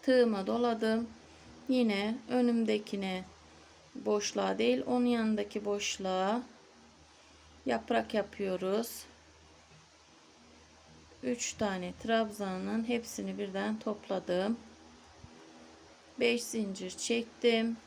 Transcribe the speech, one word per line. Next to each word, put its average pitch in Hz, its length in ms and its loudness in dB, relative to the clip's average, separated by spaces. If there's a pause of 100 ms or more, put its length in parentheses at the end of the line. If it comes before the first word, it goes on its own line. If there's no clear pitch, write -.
Tığıma 233 440 6
doladım. 226 640 2 (600)
Yine 226 480 4 (120)
önümdekine 214 960 2 (720)
boşluğa 208 640 0
değil, 247 280 2
onun 247 200 2
yanındaki 214 580 0
boşluğa 202 800 0 (1200)
yaprak 226 480 0
yapıyoruz. 196 880 -2 (2250)
Üç 247 300 -4
tane 185 400 -4 (100)
trabzanın 214 840 -2
hepsini 208 500 -4
birden 202 400 -2
topladım. 190 800 -2 (1600)
Beş 240 220 2
zincir 190 480 -6
çektim. 226 840 0 (100)